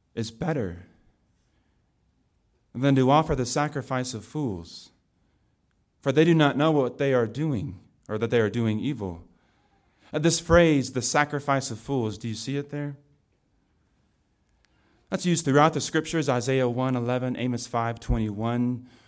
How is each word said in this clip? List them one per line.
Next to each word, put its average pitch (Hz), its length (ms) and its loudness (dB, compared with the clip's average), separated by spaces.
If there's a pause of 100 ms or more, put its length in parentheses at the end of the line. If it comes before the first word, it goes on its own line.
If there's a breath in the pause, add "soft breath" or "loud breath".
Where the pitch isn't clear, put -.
(140)
is 113 160 -6
better 107 580 -6 (1900)
than 135 220 2
to 131 140 6
offer 156 260 4
the 127 100 -2
sacrifice 135 680 -4
of 104 120 -12
fools, 101 680 -8 (1080)
for 139 100 -2
they 151 140 4
do 165 100 6
not 143 220 4
know 156 140 2
what 131 260 0
they 139 160 0
are 120 140 2
doing, 110 520 -4 (280)
or 107 100 -4
that 110 120 -2
they 120 100 4
are 107 100 4
doing 110 300 0
evil." 90 480 -6 (840 soft breath)
Uh, 156 60 -2
this 156 200 2
phrase, 160 520 4
"the 123 100 -2
sacrifice 143 720 0
of 107 80 -8
fools," 113 380 -4
do 120 100 -10
you 110 80 -6
see 135 220 -8
it 143 120 -8
there? 147 280 -8 (2250)
That's 185 140 -4
used 170 200 2
throughout 147 280 6
the 143 80 -2
scriptures, 156 480 -2
Isaiah 127 380 0
one 127 280 -2
eleven, 123 420 -2
Amos 123 300 -4
five 117 320 -4
twenty-one. 117 880 -2 (200 soft breath)